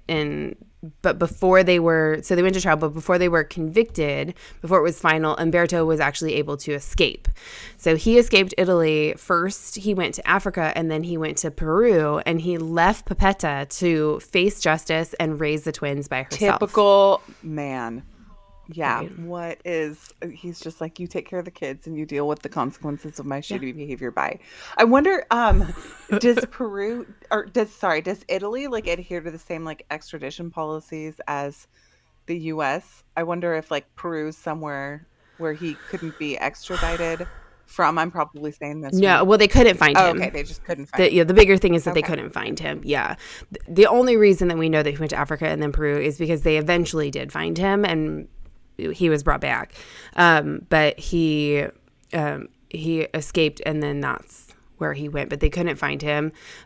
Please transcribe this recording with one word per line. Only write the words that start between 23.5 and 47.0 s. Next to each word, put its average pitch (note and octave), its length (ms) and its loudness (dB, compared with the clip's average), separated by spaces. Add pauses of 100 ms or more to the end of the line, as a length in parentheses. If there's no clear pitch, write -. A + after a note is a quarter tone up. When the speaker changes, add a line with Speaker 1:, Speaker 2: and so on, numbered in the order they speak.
Speaker 1:
Yeah. B2+ 40 -8
Speaker 2:
behavior. C3 400 -10
Bye." - 280 -4 (360)
I - 80 4
wonder, C4 480 4
um, A3+ 420 4 (200)
Speaker 1:
<laughs> - 260 -4
Speaker 2:
does A#3+ 320 4
Peru, A3 560 -6 (240)
or G#3+ 140 -2
does, G#3+ 240 -2
sorry, E3 320 -2
does F#3 260 -8
Italy, G#3+ 400 -4
like, A#3 200 -6
adhere F3 340 -6
to E3 100 -10
the D#3+ 80 -16
same, E3 240 -10
like, D#3+ 260 -12
extradition D#3 640 -12
policies D#3 760 -10
as C#3+ 380 -8 (580)
the F3 140 -6
U D#3 220 -6
S? D3 440 -6 (100)
I E3 80 -2
wonder E3+ 320 -4
if, D#3+ 160 -8
like, C#3+ 140 -4 (100)
Peru's D#3+ 400 -8
somewhere D3+ 720 -10 (300)
where D#3+ 160 -4
he D#3 220 -8 (140)
couldn't E3 300 -10
be D3 180 -4
extradited E3 880 -2 (420)
from. E3 300 2
I'm E3 140 -2
probably D3+ 400 -6
saying D3 300 -10
this C#3+ 140 -4
Speaker 1:
No, F#3+ 240 6
Speaker 2:
wrong. F#3 80 4
Speaker 1:
well, G#3 100 8
they G3+ 100 6
couldn't A3+ 300 8
find D3+ 200 4
Speaker 2:
Oh, F#3 140 8
Speaker 1:
him. D#3+ 60 -2
Speaker 2:
okay, D3+ 120 -2
they C#3+ 140 -6
just - 220 -12
couldn't C#3+ 220 -8
find E3 180 0
Speaker 1:
The, - 20 6
Speaker 2:
him. - 80 2
Speaker 1:
yeah, F3 80 6
the E3+ 100 2
bigger G3 220 10
thing F#3 180 2
is E3 120 0
that F3 80 -2
they D#3 80 2
Speaker 2:
Okay. D#3 80 -6
Speaker 1:
couldn't - 220 -6
find - 280 -8
him. D3+ 240 -8
Yeah. C#3+ 320 -4 (380)
Th-, - 100 -12 (140)
the G#3 100 10
only B3 300 4
reason F#3+ 320 6
that E3 80 -2
we D#3+ 100 0
know D#3 160 2
that D3 80 0
he C#3+ 60 -8
went D#3 140 -4
to - 60 -4
Africa D3+ 300 -4
and D3+ 160 -2
then D3 80 -2
Peru D3 260 0
is D3 200 -2
because D#3+ 240 -2
they D#3 160 2
eventually D#3+ 520 0